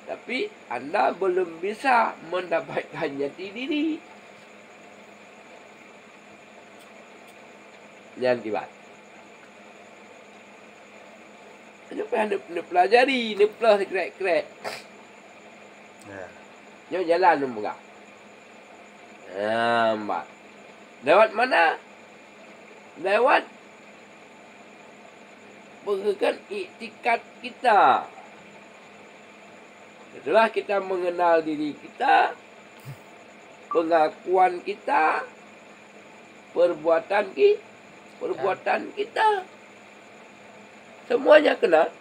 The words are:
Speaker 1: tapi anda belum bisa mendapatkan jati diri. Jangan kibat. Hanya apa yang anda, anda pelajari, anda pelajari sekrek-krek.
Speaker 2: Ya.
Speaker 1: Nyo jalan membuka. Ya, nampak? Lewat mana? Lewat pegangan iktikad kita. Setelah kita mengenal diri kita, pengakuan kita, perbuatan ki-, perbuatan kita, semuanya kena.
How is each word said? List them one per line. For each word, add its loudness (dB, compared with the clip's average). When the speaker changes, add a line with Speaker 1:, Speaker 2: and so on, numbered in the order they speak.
Speaker 1:
tapi -8
anda -2
belum -4
bisa 0
mendapatkan -6
jati -8
diri. -4
Jangan 2
kibat. -6
Hanya -10
apa -8
yang 0
anda, -2
anda -10
pelajari, 4
anda 4
pelajari 2
sekrek-krek. -2
Speaker 2:
Ya. -14
Speaker 1:
Nyo -4
jalan 4
membuka. -6
Ya, 0
nampak? -6
Lewat 6
mana? 2
Lewat 2
pegangan -2
iktikad -6
kita. 4
Setelah 2
kita -2
mengenal 0
diri -6
kita, 0
pengakuan 0
kita, -2
perbuatan 0
ki-, 4
perbuatan -4
kita, 0
semuanya 6
kena. 2